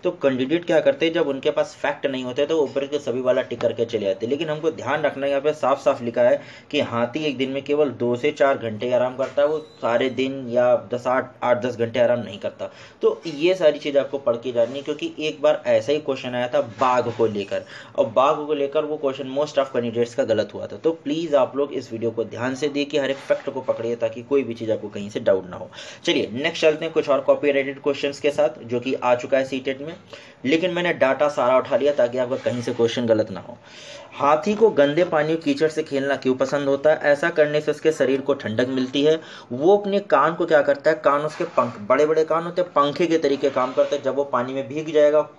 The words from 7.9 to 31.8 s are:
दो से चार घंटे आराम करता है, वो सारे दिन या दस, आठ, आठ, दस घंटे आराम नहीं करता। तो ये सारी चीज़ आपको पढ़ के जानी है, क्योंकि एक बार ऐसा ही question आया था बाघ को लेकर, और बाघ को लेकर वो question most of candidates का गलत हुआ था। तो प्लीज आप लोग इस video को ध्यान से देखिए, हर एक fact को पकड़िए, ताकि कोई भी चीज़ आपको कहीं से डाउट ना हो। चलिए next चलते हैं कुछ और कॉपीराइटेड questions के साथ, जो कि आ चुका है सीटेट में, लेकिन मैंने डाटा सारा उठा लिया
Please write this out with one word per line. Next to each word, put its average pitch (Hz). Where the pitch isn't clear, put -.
दो 120
से 147
चार 139
घंटे 113
आराम 127
करता 131
है, 147
वो 156
सारे 127
दिन 131
या 123
दस, 120
आठ, 127
आठ, 123
दस 120
घंटे 117
आराम 120
नहीं 101
करता। 98
तो 220
ये 160
सारी 151
चीज़ 139
आपको 135
पढ़ 117
के 123
जानी 120
है, 143
क्योंकि 151
एक 151
बार 151
ऐसा 117
ही 151
question 131
आया 123
था 120
बाघ 123
को 117
लेकर, 101
और 135
बाघ 127
को 151
लेकर 143
वो 151
question 135
most 147
of 135
candidates 120
का 135
गलत 104
हुआ 95
था। 104
तो -
प्लीज 151
आप 127
लोग 143
इस 120
video 113
को 113
ध्यान 110
से 147
देखिए, 143
हर 131
एक 135
fact -
को 127
पकड़िए, 113
ताकि 117
कोई 139
भी 117
चीज़ 110
आपको 104
कहीं 101
से 127
डाउट 98
ना 87
हो। -
चलिए 131
next 151
चलते 156
हैं 160
कुछ 147
और 135
कॉपीराइटेड 139
questions 143
के 143
साथ, 151
जो 120
कि 131
आ 123
चुका 131
है 131
सीटेट 135
में, 165
लेकिन 160
मैंने 175
डाटा 135
सारा 131
उठा 127
लिया 139